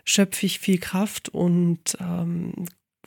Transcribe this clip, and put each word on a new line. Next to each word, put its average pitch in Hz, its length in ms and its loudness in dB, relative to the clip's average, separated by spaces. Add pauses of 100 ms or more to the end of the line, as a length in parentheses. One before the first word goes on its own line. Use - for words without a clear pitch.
schöpfe - 400 2
ich 180 140 -2
viel 185 200 2
Kraft - 520 -4
und, 175 680 2
ähm, 175 680 -4 (400)